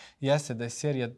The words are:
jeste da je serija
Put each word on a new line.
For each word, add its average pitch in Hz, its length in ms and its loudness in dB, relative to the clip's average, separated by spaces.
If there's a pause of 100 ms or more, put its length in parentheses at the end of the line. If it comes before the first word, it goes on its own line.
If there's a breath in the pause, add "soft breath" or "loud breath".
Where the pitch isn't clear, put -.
(200 loud breath)
jeste 143 340 2
da 117 100 -4
je 117 60 -4
serija 131 480 0